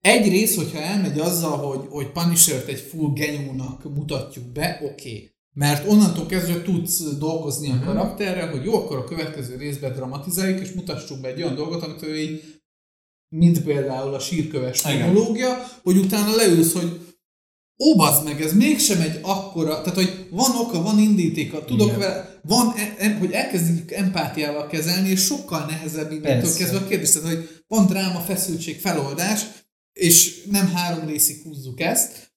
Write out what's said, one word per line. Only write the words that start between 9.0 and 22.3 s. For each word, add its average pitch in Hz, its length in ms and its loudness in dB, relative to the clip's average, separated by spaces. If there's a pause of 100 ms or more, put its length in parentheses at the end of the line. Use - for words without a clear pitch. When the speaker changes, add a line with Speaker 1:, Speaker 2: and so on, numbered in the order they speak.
Speaker 1:
következő 151 520 -8
részben 139 380 -6
dramatizáljuk, 170 680 -4
és - 120 -10
mutassuk 147 480 -10
be 131 80 -10
egy 135 140 -6
olyan 143 140 -4
dolgot, 160 280 -6
amit - 200 -12
ő 156 160 -6
így, 156 220 -6 (960)
mint 170 280 6
például 139 500 -2
a 135 60 -4
sírköves 135 680 -2
Speaker 3:
Igen. 143 220 2
Speaker 1:
monológia, 233 600 2 (160)
hogy 185 140 4
utána 208 380 2
leülsz, 170 380 6
hogy 170 260 -4 (840)
ó, 302 120 8
bazd 147 280 6
meg, 151 180 -4
ez 156 120 0
mégsem 220 480 6
egy 156 200 0
akkora, 165 600 -2
tehát, 180 140 -4
hogy 185 360 -2
van 254 240 2
oka, 233 260 -2
van 208 180 4
indítéka, 165 680 2
tudok 123 220 4
Speaker 2:
Igen. - 120 0
Speaker 1:
vele, - 440 -6